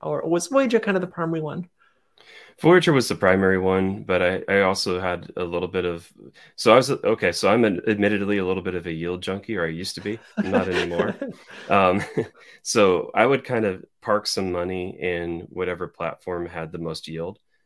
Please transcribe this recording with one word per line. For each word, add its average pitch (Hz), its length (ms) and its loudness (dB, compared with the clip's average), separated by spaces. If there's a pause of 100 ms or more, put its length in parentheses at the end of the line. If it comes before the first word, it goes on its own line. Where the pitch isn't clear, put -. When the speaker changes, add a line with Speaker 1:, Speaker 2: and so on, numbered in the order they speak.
Speaker 1:
or, 151 200 -4
or 165 60 -4
was 175 200 0
Voyager 262 320 2
kind 196 160 -2
of 185 40 0
the 180 60 -6
primary 165 340 -4
one? 156 280 -8 (920)
Speaker 2:
Voyager 175 320 6
was 131 140 4
the 87 80 -2
primary 95 440 4
one, 95 440 0
but 92 200 0
I, 90 260 0
I 98 140 2
also 95 360 0
had 90 380 -6
a 90 80 -4
little 87 240 -4
bit 90 160 -4
of, 85 260 -6 (460)
so 110 160 6
I 117 40 10
was, 131 140 4
okay, 107 400 0
so - 200 2
I'm 135 140 4
an, 95 220 0
admittedly 104 520 2
a 92 80 -2
little 92 160 -2
bit 92 120 -6
of 85 120 -6
a 87 60 -6
yield 87 300 -6
junkie, 98 340 -6
or 87 100 -2
I - 20 -2
used 85 280 -8
to - 40 -12
be, 104 180 -6 (240)
not 95 260 0
anymore. 87 520 -2
Speaker 1:
<laughs> 277 40 -8 (440)
Speaker 2:
Um, 98 340 4 (300)
<laughs> - 300 -20
so 98 520 2
I 110 120 4
would 131 180 2
kind 117 200 -2
of 95 200 -4 (160)
park 107 280 -2
some 95 240 -2
money 90 480 -4
in 85 400 -4 (100)
whatever 90 380 -6
platform 87 580 -8
had 82 260 -10
the 87 60 -10
most 82 300 -8
yield 80 320 -10 (260)